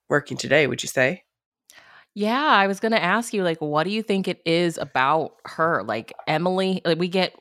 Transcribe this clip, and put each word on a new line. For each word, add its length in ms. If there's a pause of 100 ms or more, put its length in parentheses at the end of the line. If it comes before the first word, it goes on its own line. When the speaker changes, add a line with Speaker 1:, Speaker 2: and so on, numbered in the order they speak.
Speaker 1:
working 280
today, 300
would 140
you 80
say? 340 (880)
Speaker 2:
Yeah, 340
I 200
was 120
gonna 180
ask 360
you, 100
like, 180
what 220
do 80
you 100
think 260
it 180
is 340
about 540 (120)
her? 380
Like, 300 (120)
Emily, 580
like, 140
we 120
get 320